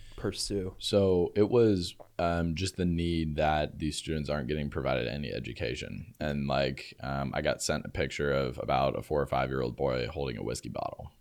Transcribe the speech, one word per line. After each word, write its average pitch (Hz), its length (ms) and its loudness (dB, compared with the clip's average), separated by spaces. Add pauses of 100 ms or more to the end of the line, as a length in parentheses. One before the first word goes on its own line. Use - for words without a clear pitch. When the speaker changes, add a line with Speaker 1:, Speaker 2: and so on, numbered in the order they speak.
(160)
Speaker 1:
pursue? 95 640 -4
Speaker 2:
So 92 580 4
it 104 120 6
was, 107 460 4 (240)
um, 85 380 2
just 92 200 -2
the 90 80 0
need 85 520 2
that 76 420 2
these 78 180 -2
students 78 320 -4
aren't 73 200 -2
getting 73 200 0
provided 65 380 0
any 64 260 -4
education. - 840 -6
And, 71 300 -2
like, 67 520 0
um, 69 340 -4
I 78 60 -2
got 76 220 0
sent - 240 -2
a - 20 -12
picture 71 440 -2
of 67 280 0
about 67 380 2
a - 40 -4
four 71 200 0
or 69 40 -2
five-year-old 65 500 0
boy 64 320 0
holding 65 280 -4
a 50 60 -6
whiskey 57 280 -6
bottle. - 500 -8